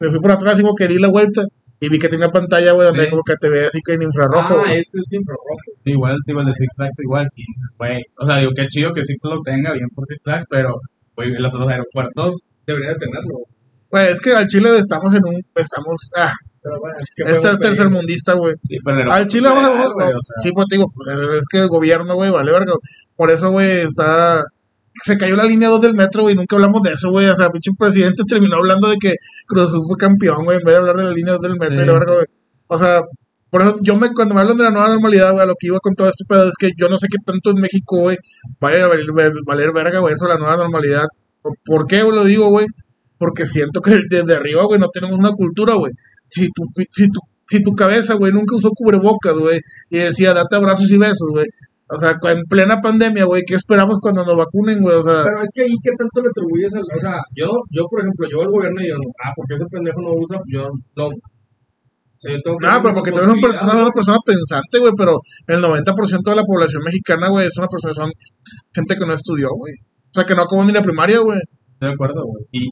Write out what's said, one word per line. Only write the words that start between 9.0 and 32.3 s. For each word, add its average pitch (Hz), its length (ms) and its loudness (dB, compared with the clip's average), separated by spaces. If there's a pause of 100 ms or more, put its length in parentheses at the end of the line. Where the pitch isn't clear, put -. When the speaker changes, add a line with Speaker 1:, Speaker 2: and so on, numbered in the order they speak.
Speaker 2:
Six 139 200 -8
lo 156 180 -6
tenga, 139 300 -4
bien 123 220 -6
por 135 120 -12
Six 147 160 -16
Flags, 165 260 -6
pero, 131 320 -4 (340)
güey, 123 200 -6
los, 127 180 -4
los 127 160 -4
aeropuertos 127 760 -6 (240)
Speaker 3:
Debería 147 260 -4
de - 20 -8
tenerlo. - 460 -10 (500)
Speaker 1:
Güey, 196 180 2
es 180 140 0
que 254 100 2
al 214 140 4
Chile 202 320 4
estamos 196 360 0
en 202 120 4
un, 170 80 -4 (200)
estamos, 156 600 -6
ah, 170 160 0 (300)
Speaker 3:
Pero 147 180 -10
bueno, 156 180 -12
es 143 160 -14
que - 100 -6
Speaker 1:
es 151 40 -2
Speaker 3:
fue 165 80 4
un 160 60 0
Speaker 1:
ter-, 208 100 4
Speaker 3:
país. 202 80 -2
Speaker 1:
tercermundista, 190 720 0
güey. 170 300 0
Speaker 2:
Sí, - 200 -6
pero - 200 0
el 175 80 0
Speaker 1:
Al 196 160 2
Chile 233 220 2
Speaker 2:
aeropuerto 269 240 4
Speaker 1:
vamos, 247 120 2
Speaker 2:
es 269 80 0
real, 196 60 -6
Speaker 1:
vamos, 185 80 0
Speaker 2:
güey, 127 100 0
o 123 60 -6
sea. - 200 -10
Speaker 1:
sí, 180 120 -2
pues, 196 160 0
digo, 196 240 2
pues, 143 460 -4
es 139 120 -6
que 190 60 0
el 190 100 2
gobierno, 170 460 2
güey, 190 160 0
vale 151 220 2
verga. 180 200 2 (440)
Por 165 140 4
eso, 165 200 2
güey, 190 320 2
está, 160 600 2 (520)
se 202 240 -2
cayó 190 180 0
la 214 80 2
línea 226 240 4
dos 226 140 4
del 233 100 6
metro, 196 300 2
güey, 208 120 4
nunca 185 220 0
hablamos 202 240 4
de 196 120 0
eso, 185 180 -4
güey. 196 180 4
O 180 80 4
sea, 175 140 4
pinche 170 280 -6
presidente 196 480 2
terminó 202 300 2
hablando 190 320 2
de 214 80 2
que 202 160 0 (340)
Cruz 190 180 2
Azul 165 220 0
fue 190 120 -4
campeón, 196 480 2
güey, 180 100 2
en 175 80 -4
vez 165 100 6
de 175 60 8
hablar 180 160 2
de 190 80 -2
la 180 80 -2
línea 175 220 -2
dos 170 80 -4
del 180 180 -4
metro 151 160 -2
Speaker 2:
Sí, 139 60 0
Speaker 1:
y 139 40 0
la 151 60 6
verga, 165 140 4
Speaker 2:
sí. 175 80 0
Speaker 1:
güey. 175 120 2 (420)